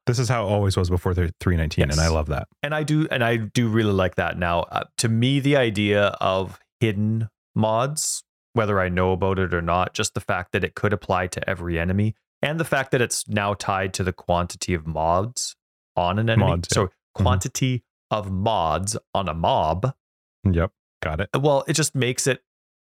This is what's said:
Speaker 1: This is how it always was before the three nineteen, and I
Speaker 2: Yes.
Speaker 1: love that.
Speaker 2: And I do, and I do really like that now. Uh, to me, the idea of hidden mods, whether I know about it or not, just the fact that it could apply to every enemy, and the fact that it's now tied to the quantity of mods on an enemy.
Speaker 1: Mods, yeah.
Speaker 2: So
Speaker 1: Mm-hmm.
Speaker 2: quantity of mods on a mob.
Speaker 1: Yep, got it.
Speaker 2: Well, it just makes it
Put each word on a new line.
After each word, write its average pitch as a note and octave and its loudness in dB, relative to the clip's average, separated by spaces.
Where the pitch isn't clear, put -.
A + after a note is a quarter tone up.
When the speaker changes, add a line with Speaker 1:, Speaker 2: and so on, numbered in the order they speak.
Speaker 1:
This A#2+ 0
is A#2+ 0
how A#2 0
it F#2+ -2
always G#2 2
was F2+ 2
before F2+ 0
the F2 0
three F2+ 0
nineteen, D#2+ 0
and D2+ 0
I D#2+ 4
Speaker 2:
Yes. E2 2
Speaker 1:
love D#2 0
that. - -4
Speaker 2:
And D3 -4
I D#3 -2
do, D3+ 0
and B2 0
I A#2 2
do A2+ 0
really G#2+ 2
like F#2+ 2
that E2 -2
now. F2 0
Uh, - -4
to A#2+ 0
me, A#2+ 2
the C#3+ 2
idea G#2 2
of F#2+ -2
hidden A2 0
mods, A2+ -2
whether G#2 2
I F#2 0
know F#2 2
about F#2+ 0
it F2+ 0
or F2 0
not, F2 0
just - -4
the G2+ -4
fact F2+ -4
that F#2+ 0
it F2+ -6
could G#2 0
apply F#2 -2
to - -6
every F2 -4
enemy, G2 0
and D3 -2
the D#3+ -2
fact C3+ 0
that C3 4
it's - -2
now G#2 0
tied F#2+ -2
to - -4
the F2+ 0
quantity F2 -2
of D#2 -6
mods E2 -2
on F2+ 0
an A2+ 0
enemy. A2 4
Speaker 1:
Mods, F2 -2
yeah. - 0
Speaker 2:
So A2 2
Speaker 1:
Mm-hmm. - -6
Speaker 2:
quantity B2 0
of G#2 -2
mods F#2+ 0
on F#2+ -2
a D2+ -4
mob. F#2 0
Speaker 1:
Yep, E2+ 2
got D#2 -2
it. - -6
Speaker 2:
Well, C#3 2
it E3 0
just D3+ -2
makes B2+ -2
it B2+ 0